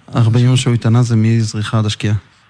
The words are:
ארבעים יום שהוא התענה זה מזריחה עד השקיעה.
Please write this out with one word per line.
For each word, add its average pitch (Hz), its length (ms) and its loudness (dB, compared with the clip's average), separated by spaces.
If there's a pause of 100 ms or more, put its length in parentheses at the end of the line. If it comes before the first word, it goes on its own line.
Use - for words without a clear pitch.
(160)
ארבעים 120 300 2
יום 127 120 2
שהוא 123 160 0
התענה 117 300 2
זה 117 120 -2
מזריחה 110 640 0
עד 107 60 -2
השקיעה. 104 300 -4 (340)